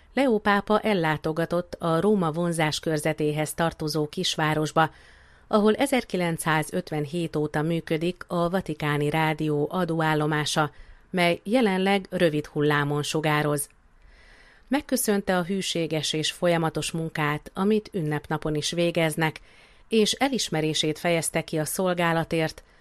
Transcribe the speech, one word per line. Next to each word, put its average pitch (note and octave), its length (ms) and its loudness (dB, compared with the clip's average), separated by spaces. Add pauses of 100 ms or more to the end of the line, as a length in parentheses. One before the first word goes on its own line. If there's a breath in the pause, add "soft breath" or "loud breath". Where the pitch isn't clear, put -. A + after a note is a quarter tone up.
(140 soft breath)
Leó B3+ 240 4
pápa G#3 420 2
ellátogatott E3 1000 -2
a E3 220 2
Róma F#3+ 300 2
vonzáskörzetéhez D#3 1200 -2
tartozó D#3 520 -2
kisvárosba, D#3 840 0 (580 loud breath)
ahol G#3+ 260 4
ezerkilencszázötvenhét E3 1600 -2
óta D3+ 260 0
működik E3 640 -2
a E3+ 240 0
vatikáni D3 600 -2
rádió D#3 600 0
adóállomása, D#3 1000 0 (400 soft breath)
mely F3 340 2
jelenleg G3 680 2
rövid D#3+ 360 0
hullámon D3 560 0
sugároz. D3+ 680 0 (1000 soft breath)
Megköszönte G#3 720 0
a F3+ 40 0
hűséges E3 680 -2
és D#3 200 -2
folyamatos D#3+ 580 0
munkát, D#3 640 -4
amit G#3 380 0
ünnepnapon D3+ 640 -2
is D3 160 -2
végeznek, E3 680 0 (480 soft breath)
és G#3+ 240 2
elismerését D#3 840 0
fejezte E3 440 0
ki D#3+ 160 -4
a D#3 60 0
szolgálatért, E3 1000 0 (180 soft breath)